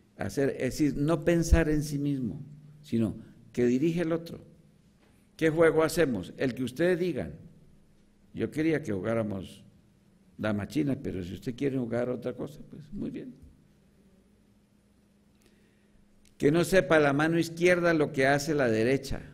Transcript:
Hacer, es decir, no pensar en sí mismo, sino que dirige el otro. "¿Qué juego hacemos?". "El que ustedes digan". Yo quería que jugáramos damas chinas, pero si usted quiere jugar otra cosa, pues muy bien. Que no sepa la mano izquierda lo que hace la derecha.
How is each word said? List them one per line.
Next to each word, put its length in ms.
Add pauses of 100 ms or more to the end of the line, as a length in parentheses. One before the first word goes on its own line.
(160)
Hacer, 340
es 280
decir, 180
no 280
pensar 440
en 140
sí 160
mismo, 440 (380)
sino 360 (360)
que 140
dirige 360
el 100
otro. 280 (960)
"¿Qué 140
juego 320
hacemos?". 540
"El 180
que 80
ustedes 360
digan". 340 (1000)
Yo 180
quería 320
que 100
jugáramos 720 (760)
damas 300
chinas, 340
pero 200
si 100
usted 220
quiere 240
jugar 320
otra 240
cosa, 340
pues 240
muy 180
bien. 240 (3000)
Que 160
no 120
sepa 340
la 160
mano 240
izquierda 560
lo 180
que 140
hace 280
la 140
derecha. 540 (120)